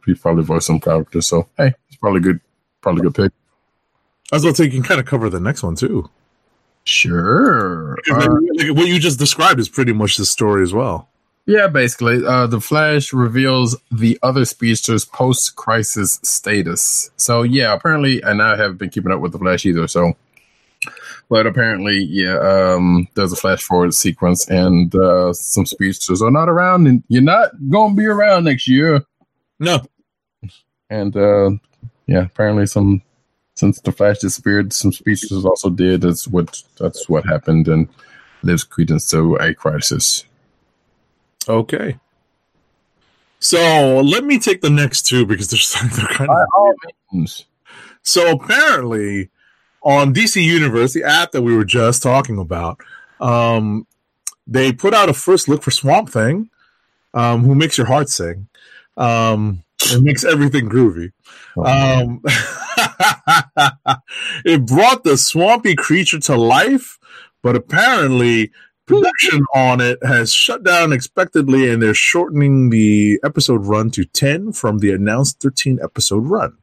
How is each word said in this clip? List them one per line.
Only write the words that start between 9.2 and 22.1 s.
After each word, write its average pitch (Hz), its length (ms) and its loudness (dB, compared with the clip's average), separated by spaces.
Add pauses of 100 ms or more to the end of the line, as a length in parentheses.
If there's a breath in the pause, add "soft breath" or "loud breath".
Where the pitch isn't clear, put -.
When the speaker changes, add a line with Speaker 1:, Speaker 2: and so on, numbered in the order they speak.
Speaker 2:
is 107 80 -2
pretty 123 240 0
much 107 240 0
the 101 100 -4
story 104 360 0
as 90 100 -2
well. 104 360 -4 (380)
Speaker 1:
Yeah, 208 200 4
basically. 123 580 0
Uh, 127 220 2
the 113 140 -2
Flash 151 520 -2
reveals 127 640 0 (140)
the 117 320 0
other 131 240 0
speedster's 113 580 -2
post-crisis - 1200 -4
status. - 920 -4
So, 117 260 0
yeah, 120 320 0
apparently, 139 480 -2
and 104 200 0
I 107 140 2
haven't 101 220 -2
been 98 120 -8
keeping 92 220 -4
up 87 80 -2
with 85 120 -6
the - 60 -12
Flash 92 280 -2
either, 85 220 0
so. 85 260 0 (1160 loud breath)
But 110 160 2
apparently, 104 580 -2
yeah, 90 320 -2